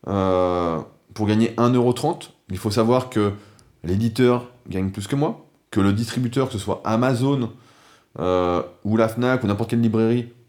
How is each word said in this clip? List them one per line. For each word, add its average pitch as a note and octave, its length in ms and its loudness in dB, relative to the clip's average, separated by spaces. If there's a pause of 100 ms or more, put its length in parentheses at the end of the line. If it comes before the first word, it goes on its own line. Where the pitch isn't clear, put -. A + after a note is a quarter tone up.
Euh, F2+ 720 2 (360)
pour G#2+ 120 -2
gagner A2 300 2
un A#2+ 140 4
euro B2 220 2
trente, - 400 -4 (160)
il G2 100 -6
faut G#2+ 120 -2
savoir A#2+ 400 2
que G#2 220 0 (500)
l'éditeur A#2 720 0 (160)
gagne F#2+ 240 -4
plus G2 160 -10
que C#3 80 -2
moi, D#3+ 320 -4 (240)
que G#2 80 0
le G2 120 4
distributeur, A#2+ 540 -2
que C3 60 -8
ce G2+ 80 -6
soit G2+ 240 -4
Amazon, B2 680 0 (720)
euh, F2+ 420 0 (220)
ou G#2+ 120 0
la A2 120 4
FNAC, B2 340 0
ou G#2 60 -2
n'importe G#2 220 -2
quelle A#2 100 0
librairie A2+ 480 0 (200)